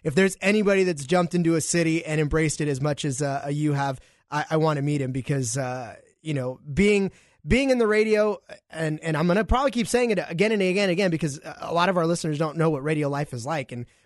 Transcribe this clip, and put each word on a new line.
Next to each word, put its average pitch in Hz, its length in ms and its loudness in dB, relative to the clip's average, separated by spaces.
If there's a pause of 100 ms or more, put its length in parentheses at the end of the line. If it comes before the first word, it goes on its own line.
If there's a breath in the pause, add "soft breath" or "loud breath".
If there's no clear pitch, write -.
If 147 140 -2
there's 190 240 2
anybody 196 420 2
that's 160 240 -2
jumped 175 300 0
into 165 180 2
a 160 60 2
city 165 440 0
and 156 160 -2
embraced 156 400 0
it 151 80 0
as 135 120 -2
much 147 240 -2
as, 139 180 -2
uh, 139 260 -4
you 147 240 0
have, 139 280 -2 (300 soft breath)
I, 151 200 -2
I 160 60 0
wanna 151 260 2
meet 147 180 0
him 131 120 -4
because, 131 440 -4
uh, 127 380 -6 (280)
you 156 120 -4
know, 127 240 -4 (160)
being, 196 380 4 (340 soft breath)
being 254 240 4
in 254 80 4
the 233 80 4
radio, 214 520 2 (300)
and, 156 320 -4
and 160 160 -2
I'm 160 120 2
gonna 190 160 2
probably 262 260 2
keep 233 160 -2
saying 240 240 0
it 202 80 0 (100)
again 175 220 0
and 214 100 2
again 185 240 2
and 185 80 2
again 180 200 2
because 151 260 -4 (220)
a - 120 -8
lot 170 160 2
of 190 80 0
our 165 100 2
listeners 165 320 -2
don't 156 180 -2
know 160 140 2
what 143 120 -4
radio 151 260 -2
life 143 240 -4
is 117 140 -10
like, 147 260 -6
and 120 140 -10 (200 soft breath)